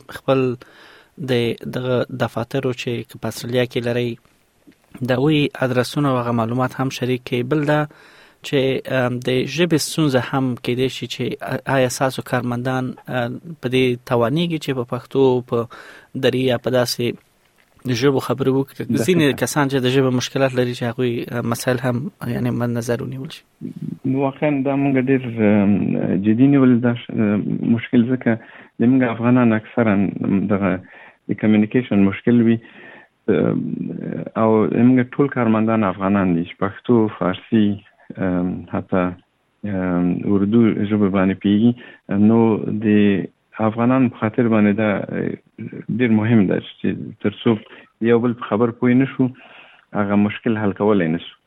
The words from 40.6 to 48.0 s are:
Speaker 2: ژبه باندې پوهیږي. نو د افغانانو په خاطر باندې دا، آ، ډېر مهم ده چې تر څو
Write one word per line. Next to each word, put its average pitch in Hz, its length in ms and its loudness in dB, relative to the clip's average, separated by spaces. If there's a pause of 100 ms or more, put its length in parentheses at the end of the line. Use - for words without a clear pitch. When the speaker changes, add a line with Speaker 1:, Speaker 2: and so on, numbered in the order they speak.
Speaker 2:
ژبه 104 240 2
باندې 95 240 2
پوهیږي. 104 400 2 (360)
نو 110 480 4 (100)
د 107 200 -4 (720)
افغانانو 117 500 2
په - 80 -16
خاطر 113 300 0
باندې 104 280 4
دا، 107 220 0
آ، - 60 -4 (920)
ډېر 120 120 2
مهم 107 380 4
ده 85 120 0
چې - 360 -6 (280)
تر 107 60 0
څو 110 280 -2 (440)